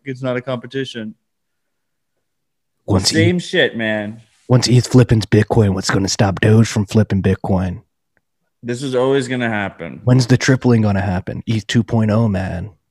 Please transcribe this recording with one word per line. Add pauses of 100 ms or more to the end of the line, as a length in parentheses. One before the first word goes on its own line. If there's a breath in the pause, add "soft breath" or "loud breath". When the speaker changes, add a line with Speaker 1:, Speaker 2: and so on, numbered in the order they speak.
Speaker 1:
it's
not
a
competition." (1700)
Speaker 2:
Once
Speaker 1:
Same
Speaker 2:
eth,
Speaker 1:
shit,
man. (280)
Speaker 2:
once
eth
flippins
Bitcoin,
what's
gonna
stop
Doge
from
flipping
Bitcoin? (840)
Speaker 1:
This
is
always
gonna
happen.
Speaker 2:
When's
the
tripling
gonna
happen?
eth
two
point
oh,
man. (200)